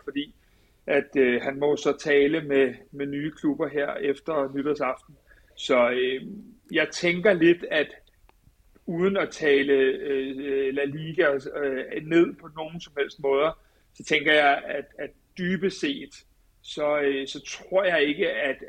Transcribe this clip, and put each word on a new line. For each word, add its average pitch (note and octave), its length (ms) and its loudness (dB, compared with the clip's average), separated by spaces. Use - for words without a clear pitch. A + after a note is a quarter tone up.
fordi C#3+ 300 -8
at, C#3+ 200 0
øh, B2 240 4
han C#3 180 -6
må D3 160 2
så C#3+ 280 -2
tale D3 380 4
med, C3+ 320 2
med C#3+ 140 -8
nye C#3+ 260 -6
klubber D3+ 360 -2
her C#3+ 340 -2
efter C#3 540 -2
nytårsaften. C#3 600 -4
Så, B2 340 2
øh, B2+ 320 -2
jeg D#3 220 2
tænker F3 400 2
lidt, E3+ 380 4
at D3+ 160 0
uden F#3 320 0
at E3 120 -2
tale, C#3 440 2
øh, C3+ 1000 0
La C#3+ 120 -2
Liga, D#3 420 -2
øh, C3+ 200 -2
ned E3+ 340 4
på E3 140 -16
nogen D#3+ 260 -10
som - 180 -20
helst - 200 -4
måder, C#3+ 400 2
så - 100 -18
tænker D3+ 300 2
jeg, C#3+ 320 4
at, C#3 200 -6
at C#3+ 100 -10
dybest F3+ 420 -2
set, C#3+ 300 -4
så, D3 380 -2
øh, C#3 280 0
så D3 180 -10
tror - 380 -2
jeg E3+ 200 2
ikke, D#3+ 260 0
at, C3+ 260 -2